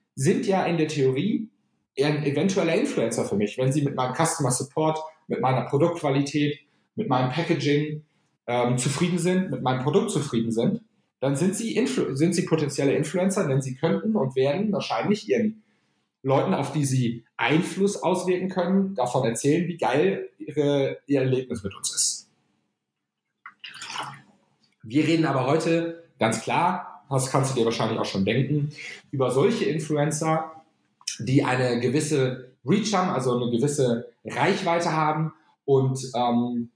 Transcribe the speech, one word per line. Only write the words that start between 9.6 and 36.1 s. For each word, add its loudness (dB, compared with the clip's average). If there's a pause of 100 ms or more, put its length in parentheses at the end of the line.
meinem 0
Produkt 2
zufrieden -2
sind, 0 (380)
dann 0
sind 0
sie -6
Influ-, 0
sind 2
sie 0
potenzielle 0
Influencer, 0
denn 0
sie -8
könnten 0
und -2
werden 0
wahrscheinlich -2
ihren 0 (600)
Leuten, 2
auf -2
die 0
sie 0 (120)
Einfluss 0
auswirken 0
können, 0
davon 0
erzählen, 0
wie -6
geil 0 (100)
ihre, -2
ihr 2
Erlebnis -2
mit -8
uns -8
ist. -4 (2500)
Wir 2
reden 4
aber 0
heute 0 (160)
ganz 0
klar, -2
das 0
kannst 2
du 0
dir 2
wahrscheinlich 0
auch -4
schon 0
denken, 0 (420)
über 0
solche 2
Influencer, -2 (560)
die 2
eine 0
gewisse 0 (120)
Reach 2
haben, 2
also 0
eine -2
gewisse 0 (120)
Reichweite 0
haben 0 (320)
und, 2 (160)